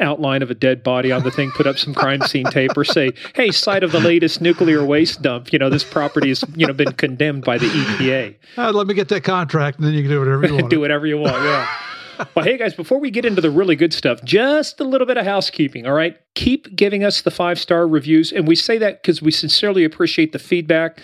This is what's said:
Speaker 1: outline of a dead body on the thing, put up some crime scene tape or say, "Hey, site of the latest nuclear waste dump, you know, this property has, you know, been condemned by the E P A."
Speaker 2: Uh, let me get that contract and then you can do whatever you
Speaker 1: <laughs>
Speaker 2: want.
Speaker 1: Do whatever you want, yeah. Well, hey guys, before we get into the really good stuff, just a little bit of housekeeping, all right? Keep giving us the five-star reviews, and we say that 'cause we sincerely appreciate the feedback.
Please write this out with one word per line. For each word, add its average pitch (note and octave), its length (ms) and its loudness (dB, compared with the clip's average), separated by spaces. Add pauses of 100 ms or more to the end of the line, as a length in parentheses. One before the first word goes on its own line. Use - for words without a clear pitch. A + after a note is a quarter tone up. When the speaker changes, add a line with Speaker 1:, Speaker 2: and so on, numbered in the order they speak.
Speaker 1:
outline D3 420 0
of B2 80 -4
a A#2+ 40 -6
dead B2+ 280 0
body B2+ 300 0
on B2+ 100 0
the B2+ 80 -2
thing, C3+ 220 -2
put C#3+ 140 0
up C#3 120 -2
some C#3+ 160 -4
crime C#3 280 0
scene C3 240 -2
tape C3 300 0
or C#3+ 80 2
say, C3 280 0 (220)
"Hey, A#3 180 2
site G3 320 0
of D#3+ 80 -2
the E3 80 2
latest E3 400 2
nuclear E3 440 2
waste D3+ 380 0
dump, B2 300 -4
you D3+ 60 4
know, C3+ 120 2
this C#3 140 0
property D3 440 -2
has, B2+ 140 -2 (140)
you D#3+ 100 2
know, C#3+ 60 0
been C#3 200 0
condemned C#3 520 -4
by A#2+ 140 0
the - 80 0
E C#3 300 -2
P C3 160 0
A." B2 240 -4 (220)
Speaker 2:
Uh, A#3 140 -2
let G3+ 160 0
me G3+ 60 0
get F#3+ 140 -2
that - 140 -2
contract D#3+ 560 -2
and D3+ 80 0
then D#3 80 2
you D3 80 0
can C#3 80 0
do D3 80 0
whatever C3+ 280 2
you D3+ 80 0
Speaker 1:
<laughs> - 20 0
Speaker 2:
want. B2+ 140 0
Speaker 1:
Do D#3 100 2
whatever D3 260 0
you D3+ 120 -2
want, C#3+ 260 0
yeah. C#3+ 240 0 (680)
Well, D#3 80 2
hey A#3+ 120 0
guys, A3+ 180 -4
before C4 260 -2
we C#4 100 -4
get A3 140 -2
into G3+ 160 0
the D#3+ 100 4
really E3+ 240 2
good D#3+ 180 2
stuff, - 300 -2
just C4 580 2
a C#4+ 40 -4
little C4 220 0
bit B3 100 0
of G#3+ 80 0
housekeeping, D#3+ 640 -2
all C3+ 80 -2
right? D#3+ 220 0 (180)
Keep A#3+ 420 -2
giving G3+ 280 2
us G3+ 180 0
the E3+ 100 -2
five-star F3 560 0
reviews, D#3 440 2
and E3 140 -2
we E3 80 4
say A3+ 240 0
that G#3 240 -2
'cause E3 180 0
we D#3 120 0
sincerely F#3+ 500 0
appreciate D#3+ 500 0
the - 60 -6
feedback. E3 640 -2